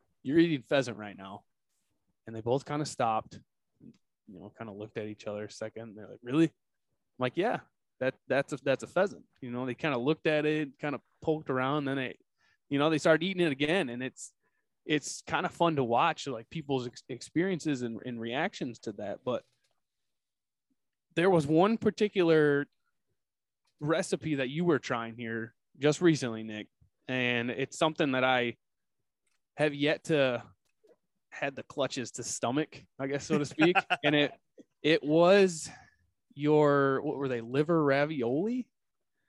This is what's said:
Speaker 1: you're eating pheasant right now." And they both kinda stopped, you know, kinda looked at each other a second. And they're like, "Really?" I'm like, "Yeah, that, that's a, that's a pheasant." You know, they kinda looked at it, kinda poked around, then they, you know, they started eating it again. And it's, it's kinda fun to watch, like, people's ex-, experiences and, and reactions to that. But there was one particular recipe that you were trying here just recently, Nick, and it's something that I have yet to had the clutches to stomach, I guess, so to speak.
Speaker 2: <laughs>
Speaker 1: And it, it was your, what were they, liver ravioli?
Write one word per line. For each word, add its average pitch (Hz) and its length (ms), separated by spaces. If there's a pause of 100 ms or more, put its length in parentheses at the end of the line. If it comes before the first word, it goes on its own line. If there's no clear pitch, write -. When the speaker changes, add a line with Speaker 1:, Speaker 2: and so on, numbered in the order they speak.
(220)
Speaker 1:
you're 139 160
eating 165 240
pheasant 127 360
right 104 180
now." 95 280 (840)
And 113 100
they 113 60
both 127 240
kinda 147 200
stopped, 110 540 (880)
you 92 120
know, 101 180
kinda 110 140
looked 104 260
at 107 100
each 104 180
other 107 200
a 104 40
second. 110 400
And 101 80
they're 104 100
like, 104 140
"Really?" 143 240
I'm 156 60 (680)
like, 127 200
"Yeah, 208 220 (400)
that, 131 160 (120)
that's 135 260
a, 143 40
that's 135 260
a 107 40
pheasant." 180 380 (160)
You 123 100
know, 123 140
they 123 100
kinda 147 220
looked 143 300
at 151 180
it, 151 340
kinda 143 200 (220)
poked 156 280
around, 135 360
then 135 120
they, 127 200 (520)
you 143 100
know, 151 100
they 156 80
started 160 280
eating 180 200
it 151 60
again. 147 380
And 120 120
it's, - 300 (540)
it's - 360
kinda - 280
fun 165 260
to 135 80
watch, 135 440
like, 117 220
people's 139 380
ex-, - 220
experiences 151 720
and, 117 240
and 120 140
reactions 127 600
to 113 140
that. 101 300
But 123 200 (1700)
there 175 160
was 165 160
one 180 320
particular 160 880 (1120)
recipe 160 560
that 131 120
you 151 160
were 165 140
trying 117 380
here 113 380 (240)
just 147 220
recently, 131 420
Nick, 107 260 (380)
and 123 440
it's 127 280
something 160 340
that 127 120
I 123 320 (1000)
have 147 180
yet 143 300
to 135 400 (840)
had 143 260
the - 80
clutches 127 480
to 117 120
stomach, - 600 (140)
I 135 100
guess, 139 180
so 156 120
to 143 80
speak. 175 440
Speaker 2:
<laughs> 180 120
Speaker 1:
And 147 120
it, 147 200 (480)
it 156 220
was 170 680 (640)
your, 143 680
what 147 160
were 139 100
they, 123 140
liver 147 420
ravioli? 147 840 (600)